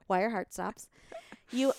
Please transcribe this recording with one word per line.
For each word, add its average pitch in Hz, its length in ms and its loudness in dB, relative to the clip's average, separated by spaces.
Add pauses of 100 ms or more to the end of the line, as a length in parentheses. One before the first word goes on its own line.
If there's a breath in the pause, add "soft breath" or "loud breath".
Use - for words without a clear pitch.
while 185 140 2
your 220 100 2
heart 196 220 -4
stops, - 360 -8 (640 loud breath)
you, 262 280 4